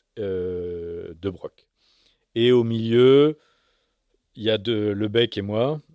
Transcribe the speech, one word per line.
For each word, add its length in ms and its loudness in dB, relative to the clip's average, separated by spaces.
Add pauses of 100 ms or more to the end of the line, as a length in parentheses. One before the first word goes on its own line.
(180)
euh, 1040 -8
de 100 -4
Broc. 360 -16 (680)
Et 160 4
au 140 4
milieu, 760 4 (960)
il 80 -14
y 80 0
a 80 2
de, 140 -4
Lebec 680 -2
et 40 -4
moi, 380 -2 (140)